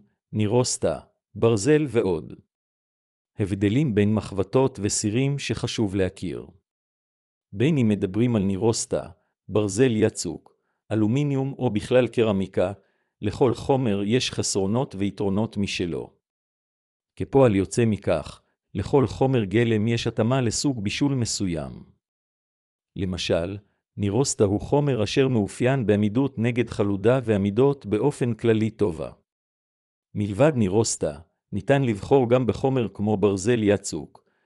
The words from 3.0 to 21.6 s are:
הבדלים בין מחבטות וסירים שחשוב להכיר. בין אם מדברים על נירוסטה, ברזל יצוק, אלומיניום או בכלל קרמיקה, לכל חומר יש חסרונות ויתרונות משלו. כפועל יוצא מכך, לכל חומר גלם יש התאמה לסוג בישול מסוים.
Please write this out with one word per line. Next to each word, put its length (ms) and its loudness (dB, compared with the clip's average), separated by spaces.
הבדלים 560 0
בין 180 4
מחבטות 680 -2
וסירים 580 -2
שחשוב 560 -4
להכיר. 520 -4
בין 260 0
אם 100 2
מדברים 480 0
על 80 2
נירוסטה, 680 -2
ברזל 480 2
יצוק, 640 -2
אלומיניום 600 0
או 160 -2
בכלל 380 2
קרמיקה, 640 0
לכל 320 2
חומר 520 0
יש 260 0
חסרונות 640 -2
ויתרונות 640 -2
משלו. 560 -4
כפועל 400 4
יוצא 300 2
מכך, 560 -2
לכל 340 2
חומר 360 0
גלם 440 2
יש 200 -2
התאמה 340 0
לסוג 420 -2
בישול 300 -2
מסוים. 720 -4